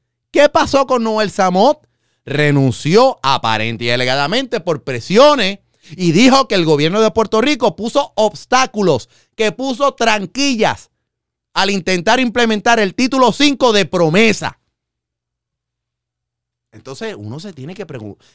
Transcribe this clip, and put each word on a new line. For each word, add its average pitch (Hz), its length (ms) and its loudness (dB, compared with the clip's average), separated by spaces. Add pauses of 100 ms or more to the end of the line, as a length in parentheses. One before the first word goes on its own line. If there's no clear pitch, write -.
(320)
¿Qué 285 160 4
pasó 285 400 0
con 247 160 0
Noel 214 260 -2
Samot? 190 600 0 (360)
Renunció 147 960 2
aparente 113 600 -2
y 117 60 -2
alegadamente 143 720 -2
por 156 240 -6
presiones 202 720 2 (320)
y 170 220 0
dijo 254 340 4
que 214 80 -2
el 180 80 2
gobierno 160 380 0
de 220 100 2
Puerto 220 300 0
Rico 254 340 0
puso 254 400 -4
obstáculos, 208 960 0 (260)
que 214 160 -2
puso 269 420 -4
tranquillas 220 960 -2 (640)
al 196 160 0
intentar 196 520 0
implementar 233 580 0
el 202 160 -2
título 254 380 2
cinco 269 400 2
de 202 120 2
promesa. 175 720 0 (2250)
Entonces 139 460 -14
uno 107 240 -12
se 196 100 -14
tiene 151 240 -14
que 196 100 -12
pregu-, 107 320 -14 (180)